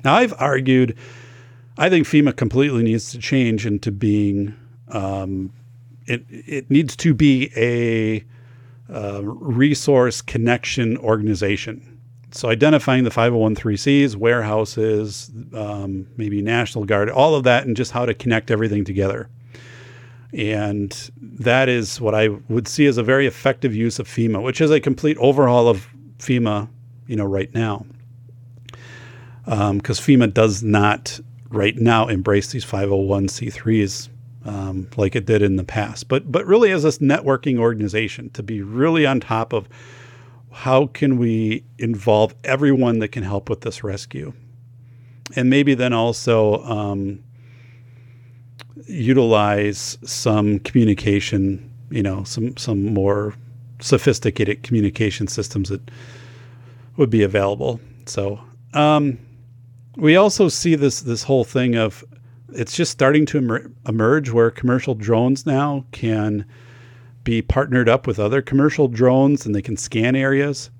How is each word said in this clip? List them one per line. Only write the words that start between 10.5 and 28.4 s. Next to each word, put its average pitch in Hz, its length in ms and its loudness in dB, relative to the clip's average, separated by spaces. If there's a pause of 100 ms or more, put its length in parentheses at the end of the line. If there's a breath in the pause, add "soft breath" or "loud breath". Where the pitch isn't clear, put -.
organization. 107 1000 -2 (300)
So - 180 -6
identifying 131 560 4
the 113 60 0
five 120 220 2
oh 120 60 0
one 110 160 2
three 104 220 -2
Cs, 139 380 2
warehouses, 107 1160 -2 (240)
um, 101 520 -8 (100)
maybe 101 260 -4
National 113 420 -2
Guard, 104 260 0
all 147 240 4
of 135 100 0
that, 127 220 4
and 117 100 -2
just 120 160 -4
how 123 140 -2
to 117 80 -2
connect 117 360 -2
everything 104 340 0
together. 98 440 -4 (1040 loud breath)
And 104 800 -6 (100)
that 127 480 0
is 120 320 -2
what 107 140 0
I 107 140 4 (200)
would 113 200 -2
see 147 180 2
as 127 120 2
a 120 40 -2
very 131 240 2
effective 131 480 -2
use 113 240 -2
of 117 80 -8
fema, 113 360 -2
which 127 180 -6
is 160 100 4
a 151 100 4
complete 151 380 -2
overhaul 123 500 4
of 101 200 0 (300)
fema, 110 500 -2 (380)
you 117 100 -6
know, 104 80 -2
right 98 300 -4
now. 110 320 -4 (1600 loud breath)